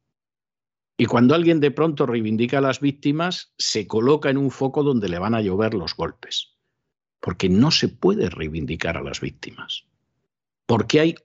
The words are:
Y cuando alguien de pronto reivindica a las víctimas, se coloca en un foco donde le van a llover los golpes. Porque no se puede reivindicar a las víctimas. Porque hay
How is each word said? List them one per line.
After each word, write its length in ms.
Y 80
cuando 300
alguien 260
de 100
pronto 360
reivindica 500
a 60
las 180
víctimas, 800
se 280
coloca 440
en 80
un 120
foco 320
donde 280
le 80
van 160
a 80
llover 320
los 200
golpes. 600
Porque 300
no 200
se 180
puede 420
reivindicar 680
a 60
las 180
víctimas. 640
Porque 360
hay 140